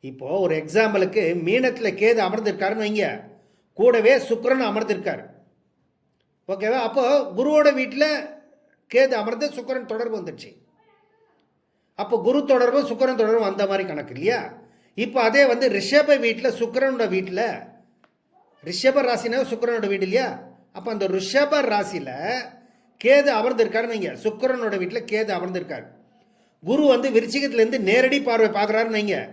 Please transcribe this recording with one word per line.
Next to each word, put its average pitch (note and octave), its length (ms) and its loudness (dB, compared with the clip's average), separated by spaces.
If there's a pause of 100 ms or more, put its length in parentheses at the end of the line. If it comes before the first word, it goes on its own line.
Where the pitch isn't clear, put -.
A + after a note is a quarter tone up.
இப்போ C3 240 -14 (100)
ஒரு E3+ 180 2
எக்ஸாம்பிளுக்கு G3 680 2 (160)
மீனத்துல A3+ 540 0
கேது A3 280 2
அமர்ந்திருக்காருன்னு G#3 640 -2
வைங்க, G#3 200 -2 (720)
கூடவே A#3 340 6 (160)
சுக்கிரன் A#3+ 400 0
அமர்ந்திருக்காரு. G3+ 560 -4 (1200)
ஓகேவா? G#3+ 340 -2
அப்போ A3+ 220 0 (280)
குருவோட D4 420 4
வீட்டுல C4 320 0 (840)
கேது B3+ 260 4
அமர்ந்து A3+ 300 -2 (100)
சுக்கிரன் B3 360 -8
தொடர்பு A3 240 -4
வந்துடுச்சு. E3+ 340 -12 (1500)
அப்போ G#3 220 0
குரு B3+ 200 2 (120)
தொடர்பு B3 360 4
சுக்கிரன் B3 320 0
தொடர்பு G#3+ 300 2
அந்த G3 160 -2
மாதிரி G3 200 -2
கணக்கு D3 300 -10
இல்லையா? G#3 220 0 (600)
இப்போ A#3+ 240 -2
அதே A3+ 240 4
வந்து A#3+ 240 2
ரிஷப C#4+ 480 4
வீட்டுல A#3 340 -2
சுக்கிரனோட A#3 580 -2
வீட்டுல, F#3 320 -4 (1200)
ரிஷப C4 380 0
ராசினா A#3+ 480 -2
சுக்கிரனோட A#3 400 -2
வீடு F#3+ 160 -2
இல்லையா? A#3+ 220 0 (460)
அப்போ F#3+ 180 -10
அந்த G3 160 -4
ரிஷப C#4 580 0
ராசியில F#3+ 440 -2 (920)
கேது C#4+ 320 6
அமர்ந்திருக்காருன்னு A3+ 640 0
வைங்க, E3+ 220 -6
சுக்கிரனோட A3 600 -2
வீட்டுல F#3 220 -4 (100)
கேது G#3+ 240 -2
அமர்ந்திருக்காரு. F3 520 -6 (760)
குரு C4+ 240 2
வந்து C4 220 4
விருச்சிகத்துல A#3 520 2
இருந்து A#3 200 0
நேரடி B3+ 380 2
பார்வை A3+ 300 2
பார்க்கறாருன்னு G#3+ 500 0
வைங்க G3 180 -2 (140)